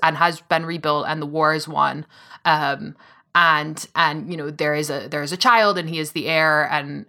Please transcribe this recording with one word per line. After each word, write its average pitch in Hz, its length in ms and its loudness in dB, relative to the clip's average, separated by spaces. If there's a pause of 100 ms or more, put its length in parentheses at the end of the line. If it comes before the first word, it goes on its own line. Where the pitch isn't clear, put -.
and 160 140 2
has 165 240 0
been 165 240 0
rebuilt 156 420 -2
and 156 140 -4
the 147 60 -6
war 151 260 2
is 156 160 -4
won. 147 380 -2 (400)
Um, 147 500 0 (380)
and, 156 600 2
and, 156 360 0
you 175 60 -8
know, 151 140 -8
there 151 240 -2
is 151 160 -4
a, 135 180 -8
there 147 140 -6
is 147 100 -8
a 180 40 -6
child 214 400 4
and 170 120 -4
he 160 100 -6
is 156 140 -6
the 151 160 -4
heir 156 420 4
and, 143 380 -4